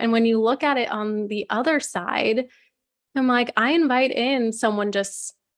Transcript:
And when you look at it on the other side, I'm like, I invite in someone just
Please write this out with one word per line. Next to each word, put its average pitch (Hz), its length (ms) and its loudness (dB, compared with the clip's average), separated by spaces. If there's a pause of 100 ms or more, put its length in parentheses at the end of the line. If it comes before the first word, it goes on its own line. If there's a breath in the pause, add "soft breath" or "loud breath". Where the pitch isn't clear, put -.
And 226 100 0
when 226 160 4
you 226 140 2
look 240 240 0
at 285 120 2
it 240 140 -2
on 214 380 -4
the 208 220 -4
other 247 280 0
side, 220 680 -2 (680 soft breath)
I'm 262 140 2
like, 240 280 2
I 226 140 2
invite 262 400 2
in 240 420 0
someone 208 380 0
just - 440 -6 (240)